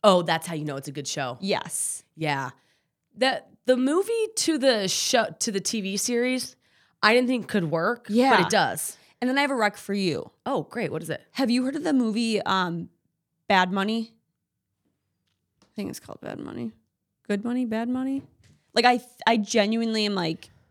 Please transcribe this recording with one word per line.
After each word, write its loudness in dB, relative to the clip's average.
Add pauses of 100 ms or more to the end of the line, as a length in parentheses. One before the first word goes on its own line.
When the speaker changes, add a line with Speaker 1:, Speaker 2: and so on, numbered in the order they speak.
Speaker 1:
Oh, 6
that's -2
how -8
you -6
know -6
it's -10
a -12
good -8
show. -6
Speaker 2:
Yes. -4 (100)
Speaker 1:
Yeah. -2 (640)
The, 0 (220)
the 4
movie 0 (240)
to 0
the 2
show, 0 (120)
to -4
the -2
T -4
V -4
series, -2 (460)
I 6
didn't 4
think -2
could 0
work, -2
but 0
Speaker 2:
Yeah. 6
Speaker 1:
it -2
does. 0 (240)
Speaker 2:
And 0
then 0
I 2
have 2
a 0
rec 0
for -6
you. -2 (140)
Speaker 1:
Oh, -2
great. -6
What -6
is -12
it? -6 (100)
Speaker 2:
Have 0
you 2
heard -4
of -6
the 0
movie, 0
um, -2 (580)
Bad 4
Money? -2 (1500)
I -20 (100)
think -6
it's -12
called -18
Bad -12
Money. -10 (540)
Good -2
Money, -2
Bad -4
Money? -2 (520)
Like, 2
I, 6 (260)
I 6
genuinely 2
am 0
like -4 (200)